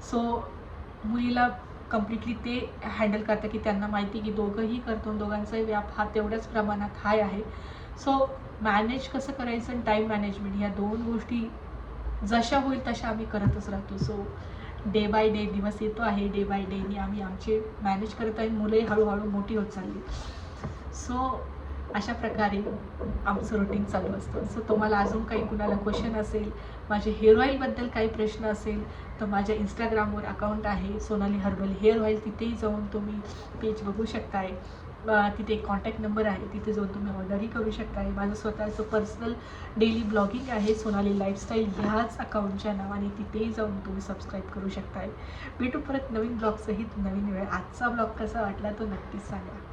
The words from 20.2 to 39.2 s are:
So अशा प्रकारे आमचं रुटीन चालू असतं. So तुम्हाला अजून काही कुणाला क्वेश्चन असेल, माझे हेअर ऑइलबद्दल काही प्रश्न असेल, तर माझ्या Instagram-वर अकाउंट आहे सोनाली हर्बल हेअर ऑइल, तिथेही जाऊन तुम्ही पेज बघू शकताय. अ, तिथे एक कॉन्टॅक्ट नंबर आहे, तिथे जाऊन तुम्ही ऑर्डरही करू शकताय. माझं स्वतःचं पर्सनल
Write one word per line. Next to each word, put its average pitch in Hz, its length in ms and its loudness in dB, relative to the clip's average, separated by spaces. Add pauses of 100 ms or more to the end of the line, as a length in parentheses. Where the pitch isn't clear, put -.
So 254 280 0 (580)
अशा 208 180 -2
प्रकारे 208 500 0 (640)
आमचं 202 300 0
रुटीन 202 280 2
चालू 190 240 0
असतं. 196 340 -4
So 214 260 -4
तुम्हाला 214 300 6
अजून 214 260 2
काही 220 220 0
कुणाला 208 300 2
क्वेश्चन 220 380 0
असेल, 208 360 0 (400)
माझे 208 200 2
हेअर 220 280 10
ऑइलबद्दल 254 500 2
काही 220 200 2
प्रश्न 214 360 0
असेल, 208 440 -2 (320)
तर 214 60 -2
माझ्या 202 300 2
Instagram-वर 208 680 0
अकाउंट 214 420 -2
आहे 196 340 0
सोनाली 202 380 2
हर्बल 196 300 0
हेअर 214 340 6
ऑइल, 214 220 2
तिथेही 220 320 -2
जाऊन 208 300 0
तुम्ही 208 280 -2 (480)
पेज 220 200 -2
बघू 202 220 -2
शकताय. 202 440 -4 (600)
अ, 208 200 6 (100)
तिथे 220 140 0
एक 196 140 0
कॉन्टॅक्ट 202 340 -2
नंबर 214 260 2
आहे, 190 260 0
तिथे 214 200 -2
जाऊन 196 220 0
तुम्ही 202 220 -2
ऑर्डरही 196 320 -2
करू 220 220 0
शकताय. 208 380 -2
माझं 202 260 0
स्वतःचं 214 480 -2
पर्सनल 220 500 0 (440)